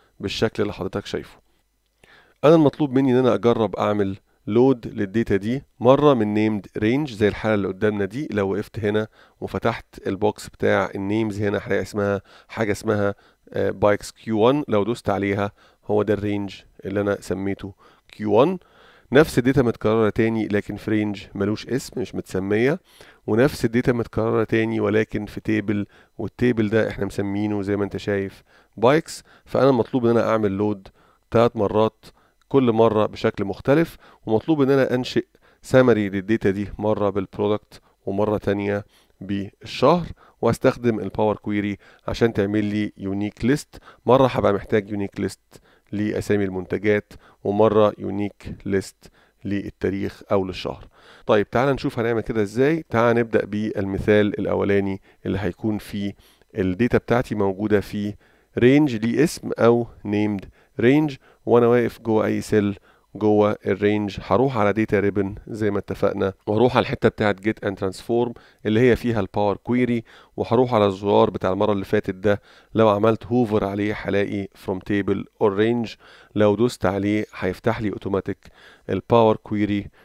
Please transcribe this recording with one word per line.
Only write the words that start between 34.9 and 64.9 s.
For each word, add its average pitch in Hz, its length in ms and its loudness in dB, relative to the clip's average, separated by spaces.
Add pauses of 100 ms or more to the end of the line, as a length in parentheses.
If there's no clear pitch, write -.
أنشئ 123 300 -2 (380)
سمري 117 460 4
للداتا 101 420 -2
دي 98 180 -4 (100)
مرة 101 320 0
بالبرودكت 101 720 -2 (260)
ومرة 104 320 0
تانية 101 460 -2 (360)
بالشهر، 107 840 -2 (360)
واستخدم 120 580 0
الباور 101 360 -2
كويري 104 420 -4 (300)
عشان 117 240 0
تعمل 104 320 0
لي 104 320 -4
يونيك 101 480 -6
ليست. 139 320 -2 (300)
مرة 131 200 6
هبقى 107 260 0
محتاج 101 380 -2
يونيك 101 300 -6
ليست 98 200 -6 (520)
لأسامي 104 520 -2
المنتجات، 95 680 -4 (320)
ومرة 104 540 4
يونيك 98 680 -8
ليست - 460 -4 (340)
للتاريخ 98 800 -6 (100)
أو 95 120 2
للشهر. 90 400 -8 (420)
طيب 107 240 2
تعال 131 240 0
نشوف 131 240 -6
هنعمل 117 220 0
كده 113 220 -2
إزاي. 131 480 0
تعال 117 260 2
نبدأ 113 280 0
بالمثال 104 960 0
الأولاني 98 600 0 (260)
اللي 95 120 -2
هيكون 101 400 -4
فيه 101 360 -8 (440)
الداتا 95 400 0
بتاعتي 117 360 -2
موجودة 101 460 0
في 104 340 -6 (440)
رينج 131 380 4
ليه 117 280 0
اسم - 340 -4
أو 117 280 4 (180)
نيمد 104 400 0 (360)
رينج، 139 360 4 (300)
وأنا 117 200 4
واقف 120 340 0
جوه 110 260 0
أي 107 140 -2
سيل 101 380 0 (360)
جوه 104 520 2
الرينج 104 560 0
هروح 123 340 0
على 104 160 2
داتا 107 280 0